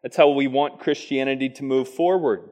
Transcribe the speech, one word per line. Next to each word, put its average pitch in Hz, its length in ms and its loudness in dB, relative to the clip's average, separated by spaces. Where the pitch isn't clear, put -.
that's - 160 -8
how 147 120 6
we 139 180 0
want 143 320 -2
Christianity 135 680 -2
to 135 140 -12
move 131 240 0
forward. 165 640 0